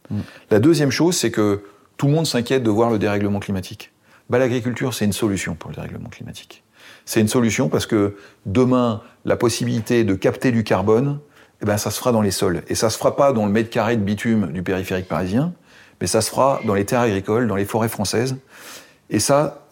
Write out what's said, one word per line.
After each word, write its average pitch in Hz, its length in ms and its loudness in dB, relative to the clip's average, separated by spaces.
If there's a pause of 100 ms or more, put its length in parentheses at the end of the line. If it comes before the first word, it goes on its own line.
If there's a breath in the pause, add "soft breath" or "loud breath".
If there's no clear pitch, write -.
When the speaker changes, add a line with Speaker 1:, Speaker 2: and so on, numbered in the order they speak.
(100)
Speaker 1:
Mm. 104 100 -4 (320 loud breath)
Speaker 2:
La 107 80 6
deuxième 147 320 4
chose, 170 240 2
c'est - 160 -2
que 104 320 0 (340 loud breath)
tout 143 80 0
le 143 80 4
monde 160 120 0
s'inquiète 127 360 0
de 113 80 2
voir 117 180 4
le 113 100 2
dérèglement 101 420 0
climatique. - 520 -8 (380 soft breath)
Bah, 123 80 2
l'agriculture, 123 560 -2
c'est - 100 -2
une 101 80 2
solution 95 420 -2
pour - 160 -14
le 76 60 -12
dérèglement 87 320 -12
climatique. - 560 -18 (400 loud breath)
C'est - 160 0
une 107 80 4
solution 120 400 0
parce 127 160 0
que 101 320 0 (300 loud breath)
demain, 120 560 2 (240 loud breath)
la - 100 0
possibilité 120 680 0
de 98 100 0
capter 127 380 0
du 113 120 0
carbone, 110 540 0 (420 soft breath)
eh 104 60 -6
ben, 104 100 0
ça 104 140 -4
se - 80 -8
fera 127 140 0
dans 110 100 2
les 101 80 2
sols. 92 380 -2
Et 117 60 -4
ça 110 140 0
se 107 80 -2
fera - 200 0
pas 139 180 4
dans 110 100 0
le 101 80 0
mètre 113 160 2
carré 117 300 0
de 104 40 0
bitume 104 500 0
du 90 100 -6
périphérique 92 460 -2
parisien, 98 440 -2 (480 loud breath)
mais - 60 -2
ça 113 160 2
se - 80 -4
fera 131 340 2
dans 110 100 0
les 101 120 2
terres 127 140 0
agricoles, 110 480 0
dans 98 80 -2
les 98 100 -2
forêts 113 240 0
françaises. 120 460 -2 (760 loud breath)
Et 107 80 0
ça, 143 540 0